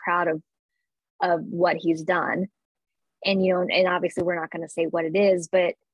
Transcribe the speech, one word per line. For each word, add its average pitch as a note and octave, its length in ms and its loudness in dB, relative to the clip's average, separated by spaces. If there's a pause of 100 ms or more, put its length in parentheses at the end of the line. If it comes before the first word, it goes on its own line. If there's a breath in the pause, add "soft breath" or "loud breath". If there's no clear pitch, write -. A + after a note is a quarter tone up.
proud F3 260 0
of, D#3+ 120 -2 (800)
of E3+ 220 2
what E3+ 340 0
he's E3 240 0
done. F3+ 460 -2 (760)
And, F#3+ 220 2
you F#3 80 4
know, F3+ 80 0
and F3+ 260 2
obviously F3+ 360 -2
we're F3 160 -2
not E3 100 -6
gonna E3 200 -10
say E3 160 -2
what E3 200 -2
it D#3+ 100 -2
is, F#3+ 360 2
but, F3+ 240 2 (180)